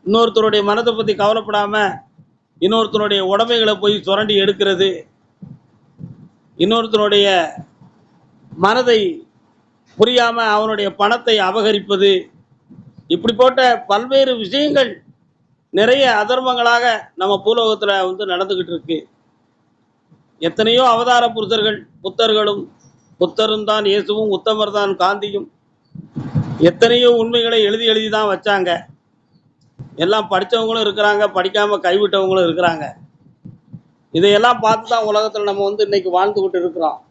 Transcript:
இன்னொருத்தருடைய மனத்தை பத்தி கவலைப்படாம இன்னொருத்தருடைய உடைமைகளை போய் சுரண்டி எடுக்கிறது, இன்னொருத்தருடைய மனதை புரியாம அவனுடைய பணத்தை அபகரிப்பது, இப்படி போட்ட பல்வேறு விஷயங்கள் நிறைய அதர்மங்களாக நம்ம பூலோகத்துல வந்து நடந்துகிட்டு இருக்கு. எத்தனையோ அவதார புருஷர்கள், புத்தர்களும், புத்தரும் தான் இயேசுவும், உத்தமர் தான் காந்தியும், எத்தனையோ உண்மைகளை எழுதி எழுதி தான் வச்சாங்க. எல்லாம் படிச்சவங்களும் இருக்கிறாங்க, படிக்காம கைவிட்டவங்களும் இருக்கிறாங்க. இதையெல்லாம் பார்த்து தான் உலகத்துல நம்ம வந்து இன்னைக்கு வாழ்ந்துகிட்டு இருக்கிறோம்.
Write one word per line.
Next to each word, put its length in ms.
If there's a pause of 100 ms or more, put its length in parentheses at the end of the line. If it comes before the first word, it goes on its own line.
இன்னொருத்தருடைய 640
மனத்தை 240
பத்தி 280
கவலைப்படாம 540 (840)
இன்னொருத்தருடைய 600 (120)
உடைமைகளை 500
போய் 120 (120)
சுரண்டி 360
எடுக்கிறது, 460 (1700)
இன்னொருத்தருடைய 680 (1200)
மனதை 480 (1000)
புரியாம 400 (180)
அவனுடைய 340 (100)
பணத்தை 380 (100)
அபகரிப்பது, 640 (1000)
இப்படி 260
போட்ட 220 (260)
பல்வேறு 460 (100)
விஷயங்கள் 480 (840)
நிறைய 300 (160)
அதர்மங்களாக 680 (360)
நம்ம 120 (120)
பூலோகத்துல 500 (140)
வந்து 140 (100)
நடந்துகிட்டு 400
இருக்கு. 240 (1400)
எத்தனையோ 500
அவதார 320 (100)
புருஷர்கள், 460 (240)
புத்தர்களும், 580 (580)
புத்தரும் 500
தான் 200
இயேசுவும், 460
உத்தமர் 420
தான் 240
காந்தியும், 460 (1200)
எத்தனையோ 400 (120)
உண்மைகளை 460
எழுதி 240
எழுதி 240
தான் 160
வச்சாங்க. 380 (1300)
எல்லாம் 280
படிச்சவங்களும் 540
இருக்கிறாங்க, 380 (140)
படிக்காம 500
கைவிட்டவங்களும் 600
இருக்கிறாங்க. 380 (1300)
இதையெல்லாம் 520
பார்த்து 280
தான் 180
உலகத்துல 380
நம்ம 200
வந்து 180
இன்னைக்கு 300
வாழ்ந்துகிட்டு 460
இருக்கிறோம். 360 (120)